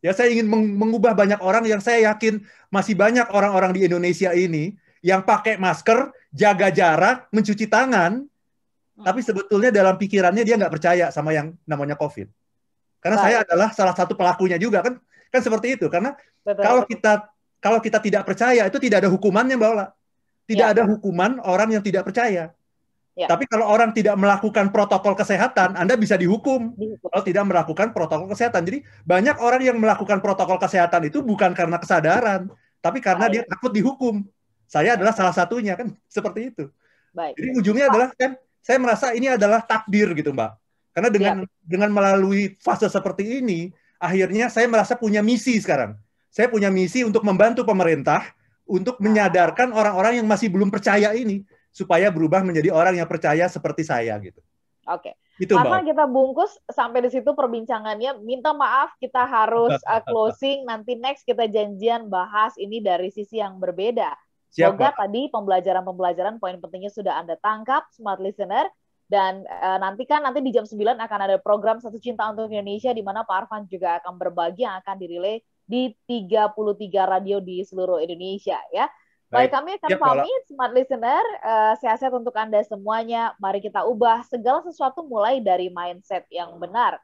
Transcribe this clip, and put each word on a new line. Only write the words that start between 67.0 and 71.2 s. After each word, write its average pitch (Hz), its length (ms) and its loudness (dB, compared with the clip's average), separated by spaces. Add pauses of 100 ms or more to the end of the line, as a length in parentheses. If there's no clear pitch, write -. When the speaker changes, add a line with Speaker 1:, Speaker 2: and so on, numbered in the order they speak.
Speaker 2:
Anda 165 220 -8
tangkap, 220 540 -2
smart 202 260 -8
listener. 196 480 -4 (400)
Dan, 190 380 0
eh, 185 340 -4
nantikan, 202 420 -2
nanti 277 220 -2
di 262 100 -4
jam 214 140 0
sembilan 220 340 -2
akan 220 220 -6